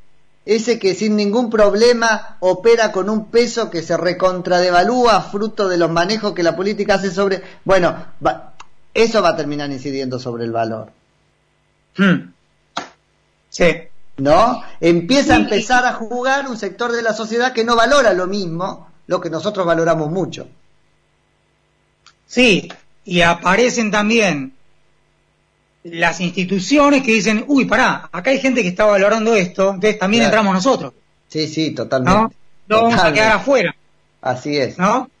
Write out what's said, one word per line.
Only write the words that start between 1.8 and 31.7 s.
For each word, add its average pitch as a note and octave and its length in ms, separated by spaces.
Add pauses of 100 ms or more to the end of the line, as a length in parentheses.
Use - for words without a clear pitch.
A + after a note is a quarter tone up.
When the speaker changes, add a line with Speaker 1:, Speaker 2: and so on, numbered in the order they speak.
Speaker 1:
opera G#3 500
con G3 200
un G#3+ 160
peso A#3 440
que D#3+ 120
se E3+ 140
recontradevalúa F3+ 1200
fruto G3+ 480
de F3+ 80
los E3 140
manejos G3 420
que F3 100
la E3 140
política G3+ 380
hace F#3+ 160
sobre, F#3+ 320 (220)
bueno, F3 300 (300)
va... - 300 (400)
eso A3+ 280
va E3+ 80
a D#3 60
terminar D3 340
incidiendo C3+ 480
sobre A#2+ 260
el A#2 80
valor. A2+ 380 (1080)
Speaker 2:
Hmm. F3+ 340 (1200)
Sí. F3 160 (500)
Speaker 1:
¿No? F3 460 (180)
Empieza F3 540
a - 20
Speaker 2:
Sí, - 60
y - 20
Speaker 1:
empezar B3 420
a A3+ 80
jugar B3+ 540
un A#3 80
sector A3 360
de A#3 100
la A3 120
sociedad A#3 380
que A3+ 120
no A#3 120
valora A#3 360
lo F3+ 140
mismo, F#3 640 (160)
lo F3 140
que E3+ 100
nosotros F3+ 360
valoramos D#3+ 440
mucho. F3+ 380 (1800)
Speaker 2:
Sí, A3+ 420 (360)
y F3 160
aparecen F#3+ 720
también G#3 640 (1300)
las E3+ 360
instituciones G3+ 800
que A3+ 100
dicen, A3 360
"Uy, C#4 160
pará, G3+ 480
acá F3+ 180
hay C4+ 80
gente B3+ 240
que F3+ 60
está F3+ 160
valorando G#3+ 500
esto, F#3+ 400
entonces G#3 240
también G#3 240
Speaker 1:
Claro. G#3+ 140
Speaker 2:
entramos G3 180
nosotros". F#3 380 (360)
Speaker 1:
Sí, D#3 200
sí, D#3 260